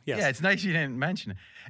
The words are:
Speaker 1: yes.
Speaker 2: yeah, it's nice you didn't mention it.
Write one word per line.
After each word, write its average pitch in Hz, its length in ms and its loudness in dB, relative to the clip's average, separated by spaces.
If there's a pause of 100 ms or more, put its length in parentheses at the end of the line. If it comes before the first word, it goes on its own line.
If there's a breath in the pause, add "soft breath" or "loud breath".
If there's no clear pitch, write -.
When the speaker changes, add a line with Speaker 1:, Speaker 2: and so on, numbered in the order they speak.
Speaker 1:
yes. 139 120 0
Speaker 2:
yeah, 165 100 4
it's 131 120 -2
nice 190 240 2
you 180 80 2
didn't 139 260 0
mention 143 340 -2
it. 95 40 -10 (340 loud breath)